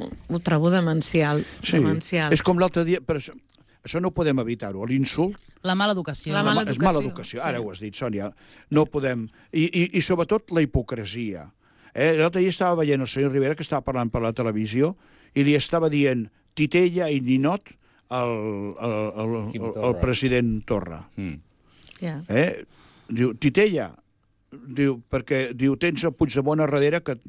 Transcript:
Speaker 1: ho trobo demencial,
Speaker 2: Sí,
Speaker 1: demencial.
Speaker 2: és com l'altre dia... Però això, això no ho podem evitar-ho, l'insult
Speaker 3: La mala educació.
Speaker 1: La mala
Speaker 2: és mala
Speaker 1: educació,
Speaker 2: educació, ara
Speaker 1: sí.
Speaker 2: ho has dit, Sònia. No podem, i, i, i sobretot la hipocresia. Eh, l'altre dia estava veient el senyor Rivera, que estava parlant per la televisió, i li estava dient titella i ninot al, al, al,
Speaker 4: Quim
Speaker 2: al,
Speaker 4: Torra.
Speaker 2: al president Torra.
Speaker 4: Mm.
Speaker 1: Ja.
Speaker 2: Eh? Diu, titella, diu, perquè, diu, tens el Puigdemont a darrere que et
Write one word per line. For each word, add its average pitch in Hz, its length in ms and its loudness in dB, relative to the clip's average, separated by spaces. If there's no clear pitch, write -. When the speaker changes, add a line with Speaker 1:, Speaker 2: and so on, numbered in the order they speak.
Speaker 1:
ho - 380 -6
trobo 165 260 4
demencial, 160 720 2
Speaker 2:
Sí, - 160 2
Speaker 1:
demencial. 156 560 0
Speaker 2:
és - 100 -2
com 180 160 4
l'altre 175 240 2
dia... 175 160 0
Però 156 160 -2
això, - 160 -10
això - 220 -4
no 180 80 -2
ho - 20 -20
podem 151 300 2
evitar-ho, 107 420 -6
l'insult 135 540 0
Speaker 3:
La 185 80 0
mala 202 220 2
educació. 156 360 -6
Speaker 1:
La 202 140 0
mala 208 160 2
Speaker 2:
és 131 160 -4
mala 160 220 4
Speaker 1:
educació, 127 400 -8
Speaker 2:
educació, - 20 -6
ara 143 160 -2
Speaker 1:
sí. 117 80 -6
Speaker 2:
ho 101 60 -10
has 90 100 -16
dit, 107 160 -10
Sònia. 104 300 -4
No 151 160 4
podem, 131 380 -4
i, 160 160 2
i, 175 220 0
i 160 80 4
sobretot 185 480 0
la 165 80 4
hipocresia. 110 840 -4
Eh, 151 160 4
l'altre 170 300 2
dia 185 100 2
estava 180 240 2
veient 143 240 2
el 123 80 -2
senyor 139 240 0
Rivera, 139 240 2
que - 80 -8
estava 139 160 -2
parlant 123 320 -2
per 120 80 -2
la 113 100 0
televisió, 113 600 0
i 143 100 2
li 147 140 6
estava 165 320 2
dient 135 380 2
titella 175 560 2
i 143 100 0
ninot 135 520 0
al, 123 160 -2
al, 117 160 -2
al, 110 160 -2
Speaker 4:
Quim 113 160 -6
Speaker 2:
al, 107 80 -6
Speaker 4:
Torra. 110 160 0
Speaker 2:
al 117 80 0
president 123 560 2
Torra. 87 360 -4
Speaker 4:
Mm. 92 180 -6
Speaker 1:
Ja. 160 80 -4
Speaker 2:
Eh? - 320 2
Diu, 117 240 0
titella, 147 560 2
diu, 139 480 -2
perquè, 131 380 -2
diu, 135 180 2
tens 165 300 -2
el 156 80 -2
Puigdemont 147 480 0
a 147 80 2
darrere 147 320 2
que 131 160 -6
et - 100 -20